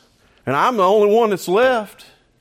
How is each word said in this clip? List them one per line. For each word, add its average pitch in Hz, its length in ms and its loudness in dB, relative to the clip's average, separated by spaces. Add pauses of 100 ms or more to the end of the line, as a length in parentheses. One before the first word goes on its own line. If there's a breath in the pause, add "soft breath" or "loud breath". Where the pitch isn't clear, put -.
(440 soft breath)
and 131 120 -4
I'm 220 200 0
the 202 60 0
only 208 320 2
one 226 160 2
that's 190 160 -6
left. 220 600 -2 (340)